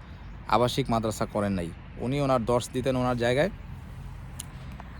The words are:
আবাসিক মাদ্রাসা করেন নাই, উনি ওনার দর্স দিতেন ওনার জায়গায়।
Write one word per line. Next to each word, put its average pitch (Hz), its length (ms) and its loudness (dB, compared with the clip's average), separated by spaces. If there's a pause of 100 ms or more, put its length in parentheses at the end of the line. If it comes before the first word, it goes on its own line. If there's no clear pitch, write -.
(480)
আবাসিক 123 420 4
মাদ্রাসা 113 360 2
করেন 101 260 0
নাই, 87 180 -2 (300)
উনি 135 220 0
ওনার 131 240 4
দর্স 120 280 2
দিতেন 131 220 2
ওনার 123 220 2
জায়গায়। 123 320 4 (1500)